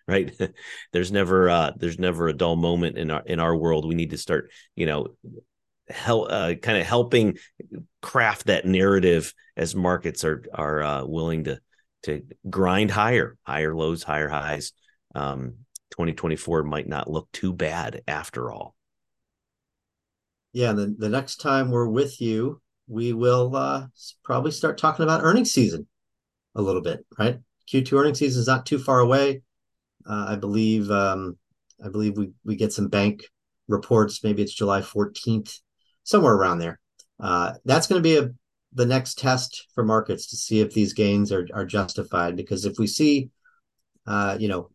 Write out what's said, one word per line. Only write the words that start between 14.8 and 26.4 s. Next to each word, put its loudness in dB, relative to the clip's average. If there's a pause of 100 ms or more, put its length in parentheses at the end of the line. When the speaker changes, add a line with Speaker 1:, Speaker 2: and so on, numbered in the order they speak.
Speaker 1:
um, -8 (360)
twenty -4
twenty-four -2
might -6
not -6
look -6
too -4
bad -4
after -8
all. -14 (1800)
Speaker 2:
Yeah, 2
the, 0
the -2
next -2
time 0
we're 2
with 0
you, -2 (280)
we -2
will, 2
uh, -2
s-, -20
probably -2
start -2
talking 2
about 2
earnings 4
season 2 (680)